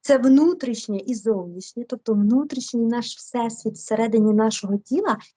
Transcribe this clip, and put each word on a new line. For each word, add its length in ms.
це 180
внутрішнє 800
і 160
зовнішнє, 760
тобто 260
внутрішній 720
наш 300
всесвіт 580
всередині 580
нашого 440
тіла 420